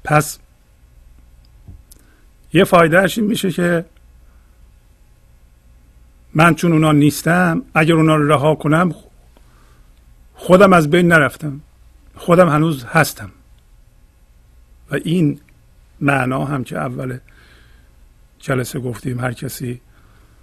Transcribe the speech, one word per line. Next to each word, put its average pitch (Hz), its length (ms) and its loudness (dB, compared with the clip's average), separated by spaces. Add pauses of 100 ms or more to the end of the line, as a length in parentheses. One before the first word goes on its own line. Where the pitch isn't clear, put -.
پس 151 340 -2 (2250)
یه 160 120 4
فایدهش 175 540 2
این 214 80 -2
می‌شه 196 260 -4
که 175 320 -2 (2500)
من 160 200 4
چون 170 180 -2
اونا 156 200 2
نیستم، 160 720 0 (120)
اگر 160 200 2
اونا 156 220 2
رو 147 120 0
رها 151 260 2
کنم 160 400 -2 (1400)
خودم 185 380 4
از 160 180 2
بین 175 180 2
نرفتم، 147 520 0 (540)
خودم 175 340 2
هنوز 151 360 -2
هستم 113 460 -2 (1600)
و - 40 -6 (100)
این 147 360 -2 (600)
معنا 139 440 -2
هم 135 200 -6
که - 140 -10
اول 131 400 -8 (1200)
جلسه 127 420 -8
گفتیم 123 400 -8
هر 123 120 -6
کسی 123 480 -12 (640)